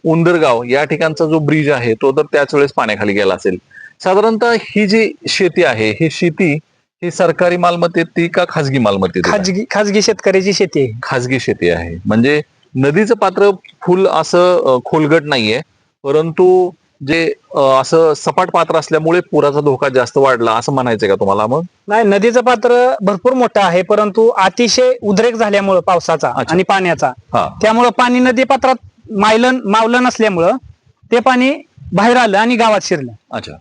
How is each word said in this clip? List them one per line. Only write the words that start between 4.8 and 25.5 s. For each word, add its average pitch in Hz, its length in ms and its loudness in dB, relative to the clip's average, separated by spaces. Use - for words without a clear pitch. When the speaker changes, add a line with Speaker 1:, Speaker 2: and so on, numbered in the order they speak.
Speaker 1:
जी 220 240 2
शेती 180 360 0
आहे, 110 280 0
ही 156 200 -2
शेती 170 420 -2
ही 175 80 -6
सरकारी 175 460 0
मालमत्तेत 175 480 0
ती 165 220 -4
का 180 220 -2
खाजगी 135 280 -4
मालमत्तेत 95 480 0
आहे? 208 120 0
Speaker 2:
खाजगी, 190 340 -4
खाजगी 208 300 0
शेतकऱ्याची 190 520 0
शेती 175 260 -2
आहे. 127 120 0
Speaker 1:
खाजगी 127 360 -4
शेती 87 300 -2
आहे, 85 360 -4
म्हणजे 120 360 2
नदीचं 170 400 2
पात्र 196 360 2
फुल 185 260 2
असं, 175 680 2
अ, 123 100 -2
खोलगट 156 380 0
नाहीये, 127 380 -2
परंतु 170 680 2
जे, 160 260 -2
अ, - 40 0
असं 139 540 2
सपाट 170 360 -2
पात्र 170 260 -2
असल्यामुळे 160 440 0
पुराचा 147 420 0
धोका 143 280 0
जास्त 131 280 0
वाढला 123 340 2
असं 117 200 -2
म्हणायचंय 117 380 -2
का 98 60 4
तुम्हाला 101 320 0
मग? 143 140 -2
Speaker 2:
नाही, 220 160 2
नदीचं 214 380 2
पात्र 247 600 2
भरपूर 202 320 -2
मोठं 233 280 0
आहे, 180 200 2
परंतु 208 480 0
अतिशय 240 640 0
उद्रेक 226 320 0
झाल्यामुळं 202 440 0